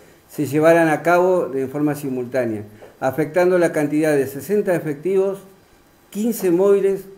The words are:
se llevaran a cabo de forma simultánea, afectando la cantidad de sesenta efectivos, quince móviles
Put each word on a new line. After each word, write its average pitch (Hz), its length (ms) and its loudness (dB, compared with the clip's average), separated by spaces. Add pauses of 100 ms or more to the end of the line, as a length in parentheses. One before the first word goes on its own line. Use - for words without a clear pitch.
(300)
se 147 160 -6
llevaran 160 420 4
a 147 140 0
cabo 175 440 2
de 131 200 -4
forma 147 280 -4
simultánea, 127 680 -4 (360)
afectando 156 600 0
la 165 140 2
cantidad 151 440 0
de 139 100 0
sesenta 196 480 -2
efectivos, 185 640 -2 (720)
quince 208 400 -2
móviles 196 520 2 (160)